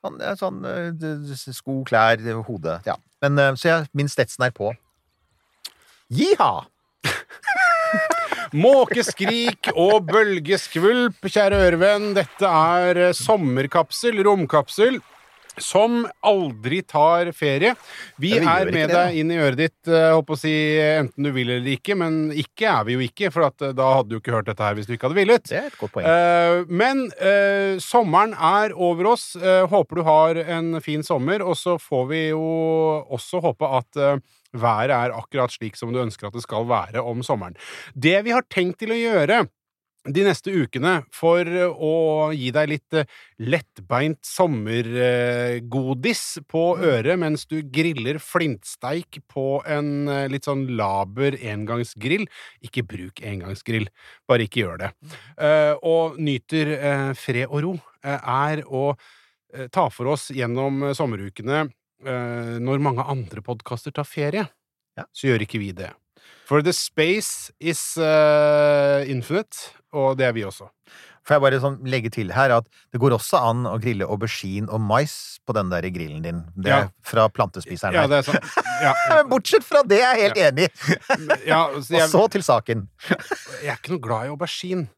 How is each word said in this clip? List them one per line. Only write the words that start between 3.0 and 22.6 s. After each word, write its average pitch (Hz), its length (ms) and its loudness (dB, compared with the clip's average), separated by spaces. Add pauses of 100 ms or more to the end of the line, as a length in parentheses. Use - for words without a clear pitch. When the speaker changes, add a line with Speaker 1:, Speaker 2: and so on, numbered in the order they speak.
Speaker 1:
Men, 143 160 2
eh, 135 160 4
så 165 160 0
jeg, 160 240 0
min 143 160 -2
Stetson - 340 -2
er 123 80 0
på. 107 200 -4 (1400)
Jiha! 190 400 2 (560)
<laughs> 659 1500 -2
Speaker 2:
Måkeskrik 233 1200 2
og 190 380 4
bølgeskvulp, 196 1120 2
kjære 202 320 2 (120)
ørevenn. 202 480 2
Dette 190 320 -2
er, 175 500 4 (100)
eh, 170 80 0
sommerkapsel, 170 1080 0
romkapsel, 196 760 2 (640)
som 233 460 2 (180)
aldri 160 560 0
tar 170 500 2
ferie. 160 440 0 (420)
Vi 156 160 -2
Speaker 1:
Ja, 233 60 4
vi 339 60 2
Speaker 2:
er 165 140 4
Speaker 1:
gjør 190 100 2
ikke - 40 -2
Speaker 2:
med 156 160 2
Speaker 1:
det, 175 60 2
Speaker 2:
deg 175 100 6
Speaker 1:
da. 180 140 0
Speaker 2:
inn 160 120 0
i 170 60 0
øret 139 200 2
ditt, 160 300 -2
eh, 160 240 6
holdt 160 160 4
på 156 60 -4
å 143 60 -4
si, 156 420 0
enten 151 420 0
du 143 80 -2
vil 127 180 -2
eller 123 280 -2
ikke, 202 180 -4
men 160 360 -2
ikke 151 380 -6